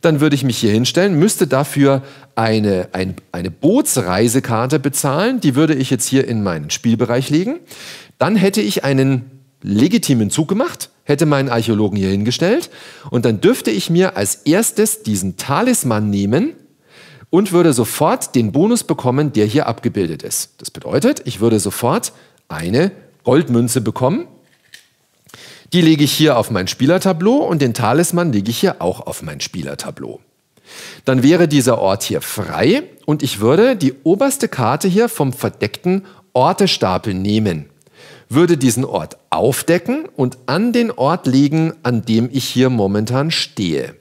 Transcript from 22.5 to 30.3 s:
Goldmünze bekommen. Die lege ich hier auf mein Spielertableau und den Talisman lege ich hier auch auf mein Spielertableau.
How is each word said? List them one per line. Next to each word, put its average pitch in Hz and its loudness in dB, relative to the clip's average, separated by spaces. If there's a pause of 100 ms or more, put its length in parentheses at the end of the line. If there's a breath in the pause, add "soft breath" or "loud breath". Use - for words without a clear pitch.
Goldmünze 123 0
bekommen. 131 -2 (1500 loud breath)
Die 180 4
lege 156 6
ich 143 2
hier 151 4
auf 110 0
mein 95 -2
Spielertableau 185 2
und 170 0
den 120 0
Talisman 160 0
lege 104 0
ich 120 -6
hier - 0
auch - -4
auf - -12
mein 73 -12
Spielertableau. 69 -10 (840 loud breath)